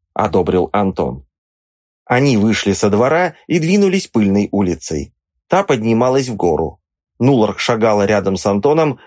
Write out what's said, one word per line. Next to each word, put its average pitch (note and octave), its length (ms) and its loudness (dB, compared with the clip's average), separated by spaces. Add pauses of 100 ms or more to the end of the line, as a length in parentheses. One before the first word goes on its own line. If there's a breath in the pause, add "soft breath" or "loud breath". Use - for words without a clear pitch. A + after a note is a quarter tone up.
(120)
одобрил F2+ 600 0
Антон. F2 520 -4 (800)
Они B2+ 320 2
вышли G#2 380 0
со G#2 160 0
двора D3+ 440 0 (120)
и E3+ 120 0
двинулись F#3+ 480 0
пыльной G2+ 460 0
улицей. F2 640 -4 (320)
Та F#3 160 0
поднималась B2+ 640 0
в A2+ 80 -8
гору. D#2+ 420 -2 (400)
Нуларк A#2 400 2
шагала A2 460 0
рядом G2 320 0
с - 80 -6
Антоном, C#3 640 0